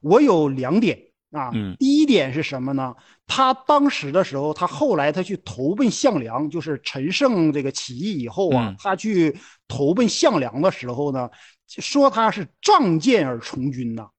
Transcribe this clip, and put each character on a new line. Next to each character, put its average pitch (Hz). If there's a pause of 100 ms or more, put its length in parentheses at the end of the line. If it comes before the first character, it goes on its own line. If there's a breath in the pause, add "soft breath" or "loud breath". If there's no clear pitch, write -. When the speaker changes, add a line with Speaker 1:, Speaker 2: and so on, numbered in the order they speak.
Speaker 1:
我 190
有 180
两 135
点 175 (340)
啊。 135
Speaker 2:
嗯。 101
Speaker 1:
第 277
一 302
点 156
是 156
什 131
么 135
呢？ 131 (360 soft breath)
他 262
当 285
时 147
的 180
时 139
候， 143
他 175
后 190
来 147
他 185
去 185
投 143
奔 240
项 196
梁， 123
就 165
是 147
陈 143
胜 185
这 143
个 135
起 -
义 185
以 120
后 180
啊， 120
Speaker 2:
嗯。 95
Speaker 1:
他 190
去 180 (320 loud breath)
投 139
奔 226
项 247
梁 123
的 175
时 123
候 143
呢， 127 (380 soft breath)
说 -
他 220
是 190 (160)
仗 262
剑 190
而 123
从 127
军 120
呐。 113 (120)